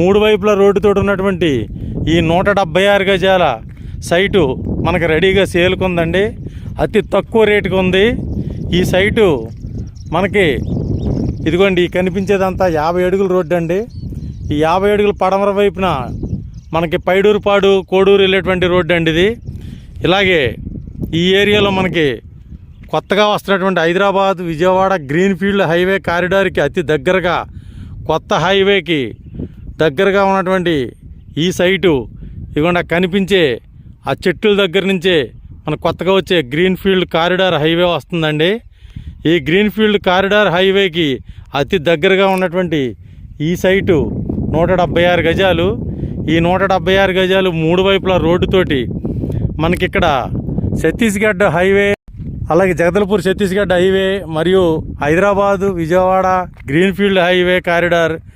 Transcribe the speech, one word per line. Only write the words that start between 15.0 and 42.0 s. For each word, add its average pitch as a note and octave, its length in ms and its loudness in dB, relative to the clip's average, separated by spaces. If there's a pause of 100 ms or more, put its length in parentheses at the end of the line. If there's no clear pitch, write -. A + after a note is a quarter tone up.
పడమర G3 380 2
వైపున F#3+ 300 0 (840)
మనకి E3 320 -2
పైడూరుపాడు, G3 640 2 (200)
కోడూరు G3 340 4
వెళ్ళేటువంటి F#3 480 0
రోడ్డు F3+ 240 2
అండి. E3 180 2
ఇది F3 120 4 (800)
ఇలాగే F#3 340 2 (800)
ఈ - 20 2 (180)
ఏరియాలో G#3 380 2
మనకి E3 280 0 (840)
కొత్తగా G3 400 0
వస్తున్నటువంటి F#3 520 0
హైదరాబాద్, F#3+ 560 2 (100)
విజయవాడ F#3 420 2 (200)
గ్రీన్ఫీల్డ్ G3 600 0
హైవే F#3 260 2 (100)
కారిడార్కి F3+ 580 0
అతి D#3 260 -4
దగ్గరగా, E3 440 0 (720)
కొత్త D#3+ 220 -2 (140)
హైవేకి F#3+ 540 2 (840)
దగ్గరగా G3 480 2
ఉన్నటువంటి F#3 440 0 (680)
ఈ F#3 40 0 (120)
సైటు, F3+ 340 2 (560)
ఇదిగోండి, E3+ 340 0
ఆ - 120 -4
కనిపించే F#3 480 2 (640)
ఆ C#3 60 -2 (120)
చెట్టుల G3+ 280 2 (100)
దగ్గర F3+ 280 0
నుంచే F3+ 260 2 (460)
మనకు D3+ 240 -6
కొత్తగా F3 320 0
వచ్చే F3 200 0 (140)
గ్రీన్ఫీల్డ్ F#3 640 0
కారిడార్ F3+ 480 2
హైవే E3+ 320 2
వస్తుందండి. D#3 560 0 (800)
ఈ - 20 6 (140)
గ్రీన్ఫీల్డ్ G#3 520 2 (120)
కారిడార్ G3 440 2
హైవేకి F#3 540 2 (500)
అతి E3 180 -2 (120)
దగ్గరగా F#3 460 2